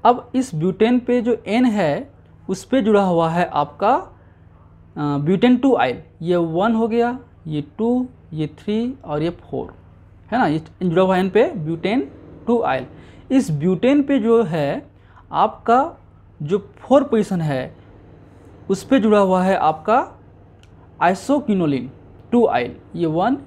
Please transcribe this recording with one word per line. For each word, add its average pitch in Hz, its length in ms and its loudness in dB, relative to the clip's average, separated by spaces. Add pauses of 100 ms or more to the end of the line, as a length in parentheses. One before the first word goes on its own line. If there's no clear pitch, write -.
अब 247 300 2
इस 247 200 -4
ब्यूटेन 185 440 0
पे 247 240 0
जो 233 240 -2
एन 233 180 2
है 208 460 0 (380)
उस 190 160 -6
पे 262 180 0
जुड़ा 202 200 4
हुआ 170 280 2
है 175 140 0
आपका, 147 480 -2
अ, - 1300 -6
ब्यूटेन 196 380 2
टू 254 200 2
आइल, 123 240 0 (220)
ये 175 140 0
वन 175 380 0
हो 226 140 -2
गया, 233 300 -2 (280)
ये 151 180 -6 (140)
टू, 247 280 -2 (260)
ये 156 140 -6 (120)
थ्री 233 360 -4 (100)
और 151 180 -6
ये 170 80 -2
फ़ोर, - 420 -10 (600)
है 233 60 -2
ना, 254 80 2
ये 156 160 -2 (200)
जुड़ा 185 200 2
हुआ 185 140 2
है 185 60 0
एन 190 80 -2
पे 208 200 4
ब्यूटेन 185 580 -4 (380)
टू 233 160 0
आइल। 127 240 -4 (440)
इस 254 200 2
ब्यूटेन 185 520 2
पे 277 160 0
जो 226 240 2
है 160 440 -4 (460)
आपका 233 640 0 (440)
जो 156 180 -2 (200)
फ़ोर 277 260 2
पोजीशन 208 360 -2
है 139 340 -4 (960)
उस 190 140 -4
पे 269 160 2
जुड़ा 208 180 4
हुआ 185 240 2
है 190 140 2
आपका 160 420 0 (1040)
isoquinoline 180 840 0 (440)
टू 240 140 4
आइल, 123 300 -2 (180)
ये 170 120 -2
वन, 185 400 0